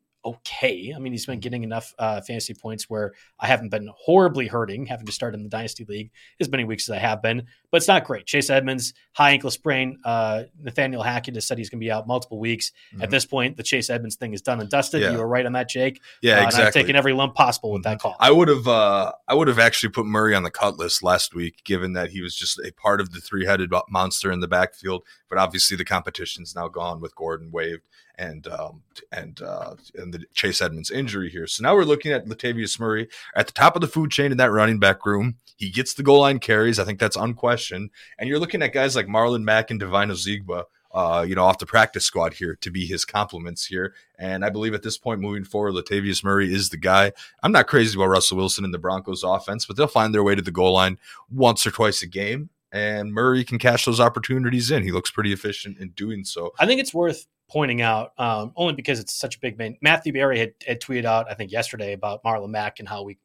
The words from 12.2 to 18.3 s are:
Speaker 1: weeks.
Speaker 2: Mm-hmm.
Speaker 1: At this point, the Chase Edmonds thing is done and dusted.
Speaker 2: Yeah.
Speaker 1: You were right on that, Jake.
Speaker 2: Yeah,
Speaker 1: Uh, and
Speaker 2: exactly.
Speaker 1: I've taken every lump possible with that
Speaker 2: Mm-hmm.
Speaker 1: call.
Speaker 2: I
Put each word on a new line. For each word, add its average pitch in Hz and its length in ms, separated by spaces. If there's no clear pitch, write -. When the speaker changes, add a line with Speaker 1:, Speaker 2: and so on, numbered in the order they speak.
Speaker 1:
weeks. 113 340
Speaker 2:
Mm-hmm. 98 80
Speaker 1:
At 107 80
this 135 160
point, 127 320
the 113 40
Chase 123 280
Edmonds 113 260
thing 113 160
is 101 80
done 120 200
and 104 100
dusted. 139 320
Speaker 2:
Yeah. 92 100
Speaker 1:
You 117 60
were 113 100
right 123 160
on 123 80
that, 127 160
Jake. 131 320
Speaker 2:
Yeah, 113 140
Speaker 1:
Uh, - 20
and 101 80
Speaker 2:
exactly. 110 220
Speaker 1:
I've 104 40
taken 139 240
every 135 160
lump 131 220
possible 120 380
with 95 100
that 107 160
Speaker 2:
Mm-hmm. - 100
Speaker 1:
call. - 100
Speaker 2:
I 127 120